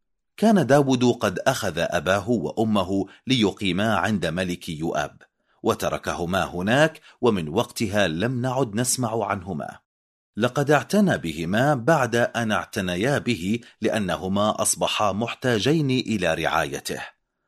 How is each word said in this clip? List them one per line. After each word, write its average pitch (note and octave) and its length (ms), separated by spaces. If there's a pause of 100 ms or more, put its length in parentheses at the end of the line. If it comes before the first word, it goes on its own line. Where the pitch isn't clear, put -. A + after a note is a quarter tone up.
(360)
كان G3+ 300
داود C3 380
قد A2 340
أخذ G2+ 400
أباه F2+ 520
وأمه G2 760 (200)
ليقيما G#2 680
عند F#2 320
ملك F2 420
يؤاب، D2+ 540 (400)
وتركهما E2+ 840
هناك، G#2+ 560 (200)
ومن G2+ 280
وقتها G#2 600
لم A2 320
نعد B2+ 340
نسمع A#2 500
عنهما. F#2+ 540 (580)
لقد B2+ 340
اعتنى D3 480
بهما E2+ 560
بعد B2 420
أن A#2 360
اعتنيا F#2+ 680
به، G#2+ 420 (200)
لأنهما G2 840
أصبحا F#2+ 500
محتاجين B2 760
إلى G2+ 440
رعايته. D2+ 680 (460)